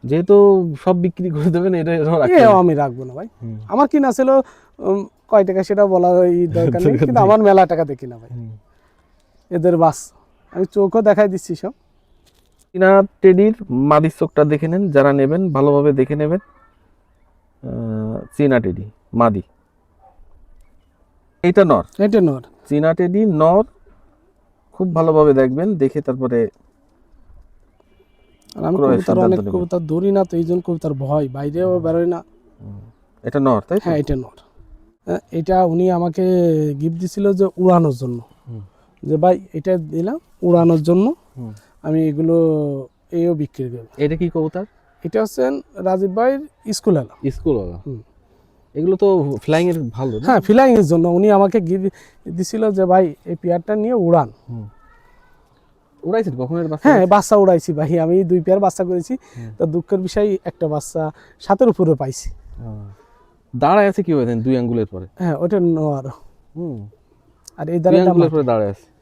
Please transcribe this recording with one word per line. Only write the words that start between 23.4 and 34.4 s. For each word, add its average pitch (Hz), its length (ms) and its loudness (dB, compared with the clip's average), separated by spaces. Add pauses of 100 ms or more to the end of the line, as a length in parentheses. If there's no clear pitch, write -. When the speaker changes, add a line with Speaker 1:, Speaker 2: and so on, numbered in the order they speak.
Speaker 1:
খুব 185 220 -6
ভালোভাবে 156 400 4
দেখবেন, 135 400 0
দেখে 147 260 -2
তারপরে 123 480 -2 (2000)
Speaker 2:
আর - 80 -10
আমি 165 120 -2
Speaker 1:
ক্রয়ের 139 160 2
Speaker 2:
কবুতর 240 60 2
Speaker 1:
সিদ্ধান্ত 226 260 0
Speaker 2:
অনেক 185 140 2
Speaker 1:
নেবেন। 202 140 -6
Speaker 2:
কবুতর 180 280 -4
ধরি 170 320 -2
না 196 120 0
তো, 175 120 -8
এই 170 80 -2
জন্য 175 180 -2
কবুতর 160 320 -6
ভয়, 139 340 -4
বাইরেও 147 460 -4
Speaker 1:
হুম। 175 80 -4
Speaker 2:
বেরোয় 165 240 -2
না। 170 180 -6 (380)
Speaker 1:
হুম। 101 180 -18 (420)
এটা 127 180 -4
নর, 127 280 0
তাই 185 100 -2
তো? - 60 -6
Speaker 2:
হ্যাঁ, 165 140 -2
এটা 143 180 -4
নর। - 220 -12 (720)